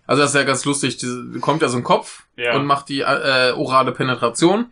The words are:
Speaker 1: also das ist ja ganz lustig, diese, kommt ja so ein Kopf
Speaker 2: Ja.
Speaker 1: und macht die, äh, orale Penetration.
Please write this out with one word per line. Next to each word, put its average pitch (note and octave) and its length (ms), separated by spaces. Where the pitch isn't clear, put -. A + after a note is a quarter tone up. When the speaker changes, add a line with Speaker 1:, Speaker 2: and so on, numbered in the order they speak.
Speaker 1:
also C3+ 140
das C#3 80
ist C3 40
ja C#3+ 80
ganz C3 220
lustig, C#3 320
diese, B2 440
kommt D#3 220
ja C#3+ 60
so B2 80
ein B2 80
Kopf - 400
Speaker 2:
Ja. A#2+ 200
Speaker 1:
und C#3 100
macht C#3 220
die, C#3 140
äh, C3 500
orale C3 400
Penetration. C3+ 800